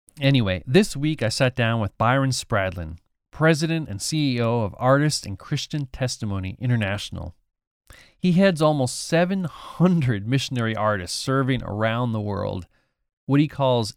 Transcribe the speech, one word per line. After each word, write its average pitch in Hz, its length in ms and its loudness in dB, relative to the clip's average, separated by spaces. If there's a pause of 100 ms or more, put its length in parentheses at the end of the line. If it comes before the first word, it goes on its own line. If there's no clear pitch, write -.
(180)
Anyway, 123 480 2
this 156 300 4
week 151 260 -2
I - 60 2
sat 123 260 0
down 117 280 0
with 98 160 -6
Byron 131 320 2
Spradlin, 92 640 -2 (340)
president 160 600 0
and 95 100 -8
C 147 360 -2
E 120 40 0
O 117 220 0
of 101 160 -4
Artists 139 480 2
in 98 100 -8
Christian - 560 -6
Testimony 98 680 -6
International. 101 760 -2 (840)
He 180 140 2
heads 175 300 4
almost 147 440 0
seven 180 380 0
hundred 143 840 0
missionary 120 480 0
artists 104 440 -2
serving 135 440 0
around 110 500 -2
the 110 80 -2
world, 98 460 -4 (600)
what 139 140 4
he 156 60 4
calls 123 500 0